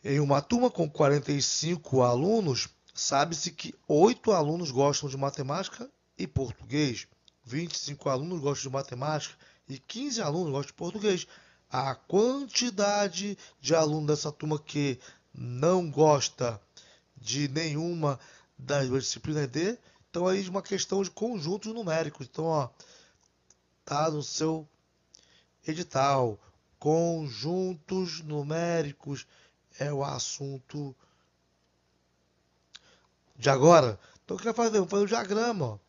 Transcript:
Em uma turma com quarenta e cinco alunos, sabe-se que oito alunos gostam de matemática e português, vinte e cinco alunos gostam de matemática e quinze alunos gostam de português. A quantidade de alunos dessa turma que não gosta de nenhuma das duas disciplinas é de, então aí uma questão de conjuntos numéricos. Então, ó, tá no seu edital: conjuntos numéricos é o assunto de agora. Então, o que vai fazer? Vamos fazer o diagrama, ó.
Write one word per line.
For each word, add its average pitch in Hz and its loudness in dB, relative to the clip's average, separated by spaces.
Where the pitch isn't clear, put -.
Em 143 2
uma 139 4
turma 240 2
com 160 -2
quarenta 147 2
e 139 0
cinco 147 0
alunos, 139 2
sabe-se 160 -2
que - -12
oito 208 6
alunos 165 0
gostam 143 2
de 135 -8
matemática 143 -6
e 190 -6
português, 127 -2
vinte 160 -6
e - -6
cinco 143 -6
alunos 151 -2
gostam 135 -2
de 143 -6
matemática 143 -6
e 135 -12
quinze 240 -6
alunos 156 -2
gostam 139 -4
de - -20
português. 190 -2
A 131 -2
quantidade 202 0
de 131 0
alunos 156 2
dessa 151 0
turma 151 -4
que 143 -2
não 147 0
gosta 139 2
de 127 -4
nenhuma 156 -2
das 135 0
duas 127 0
disciplinas 151 -4
é 139 -2
de, 170 -2
então 175 0
aí 190 0
uma 190 -4
questão 196 -2
de 180 -4
conjuntos 214 -4
numéricos. 160 -4
Então, 156 -6
ó, 156 0
tá 151 0
no 151 -2
seu 156 -4
edital: 135 0
conjuntos 165 -2
numéricos 151 -4
é 151 -2
o 139 -2
assunto 139 -8
de 127 2
agora. 139 8
Então, - -8
o 185 -8
que 196 -6
vai 226 -2
fazer? 226 2
Vamos 180 0
fazer 202 2
o 196 -2
diagrama, 214 -2
ó. 104 -8